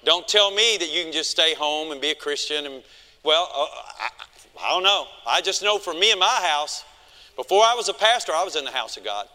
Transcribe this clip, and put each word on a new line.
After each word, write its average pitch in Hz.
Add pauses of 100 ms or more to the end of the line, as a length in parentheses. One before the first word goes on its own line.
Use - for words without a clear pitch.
Don't 170
tell 202
me 214
that 165
you 165
can 160
just 151
stay 160
home 151
and 139
be 147
a 151
Christian. 147
And, 135 (420)
well, 160
uh, 143 (340)
I, 113 (560)
I 113
don't 180
know. 190 (200)
I 151
just 180
know 208
for 180
me 196
and 196
my 185
house, 175 (540)
before 185
I 226
was 202
a 180
pastor, 214
I 160
was 180
in 143
the 131
house 117
of 104
God. 104